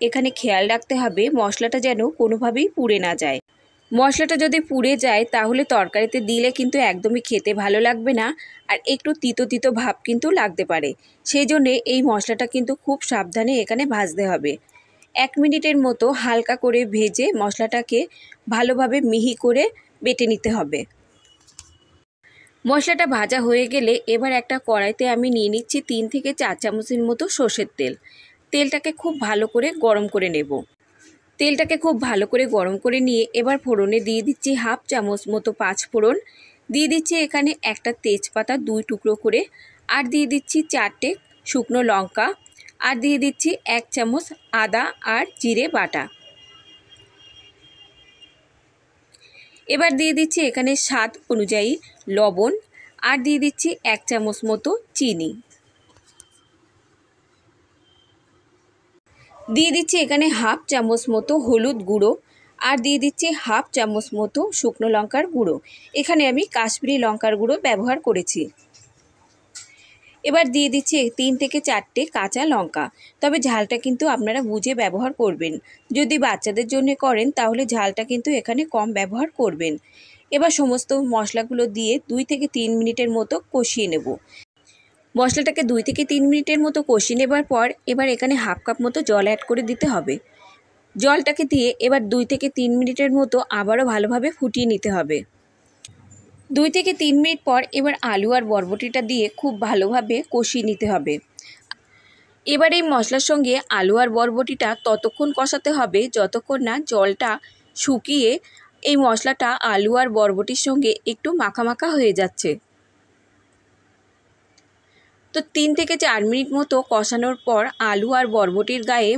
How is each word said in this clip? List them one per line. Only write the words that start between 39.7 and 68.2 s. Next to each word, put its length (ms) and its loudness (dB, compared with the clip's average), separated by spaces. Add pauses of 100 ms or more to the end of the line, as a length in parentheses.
আর 220 0
দিয়ে 160 2
দিচ্ছি 320 -2 (100)
চারটে 400 -2 (380)
শুকনো 360 0
লঙ্কা, 440 0 (540)
আর 200 0
দিয়ে 180 2
দিচ্ছি 320 0 (160)
এক 240 -2
চামচ 360 -2 (280)
আদা 300 0 (200)
আর 200 0 (140)
জিরে 300 0
বাটা। 360 -2 (3750)
এবার 280 4
দিয়ে 180 2
দিচ্ছি 320 0
এখানে 300 0
স্বাদ 340 -2 (180)
অনুযায়ী 420 0 (380)
লবণ, 440 2 (500)
আর 200 2
দিয়ে 160 2
দিচ্ছি 300 -2 (160)
এক 220 0
চামচ 380 -2
মতো 260 -2 (240)
চিনি। 360 -2 (4000)
দিয়ে 240 4
দিচ্ছি 260 0
এখানে 320 2
হাফ 360 0
চামচ 420 0
মতো 320 0
হলুদ 420 2
গুঁড়ো, 300 0 (460)
আর 240 2
দিয়ে 160 0
দিচ্ছি 280 -2 (160)
হাফ 300 0
চামচ 420 -2
মতো 260 -2 (120)
শুকনো 360 -2
লঙ্কার 380 0
গুঁড়ো। 300 -2 (380)
এখানে 340 2
আমি 140 0 (120)
কাশ্মীরি 440 -2
লঙ্কার 380 0
গুঁড়ো 260 0
ব্যবহার 380 0
করেছি। 420 -2 (1800)